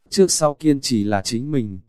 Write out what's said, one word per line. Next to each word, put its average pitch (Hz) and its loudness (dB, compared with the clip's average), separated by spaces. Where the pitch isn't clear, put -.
trước 185 2
sau 147 0
kiên 143 0
trì 113 0
là 101 0
chính 120 -6
mình, 107 -4